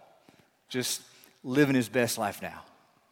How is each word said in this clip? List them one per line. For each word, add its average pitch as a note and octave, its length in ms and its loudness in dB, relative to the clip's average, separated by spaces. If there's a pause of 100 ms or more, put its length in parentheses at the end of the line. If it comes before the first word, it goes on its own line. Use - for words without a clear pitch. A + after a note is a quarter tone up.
(680)
just - 320 -4 (420)
living C#3 320 4
his B2 140 2
best A#2+ 300 0
life G#2 240 -4
now. E2 180 -12 (520)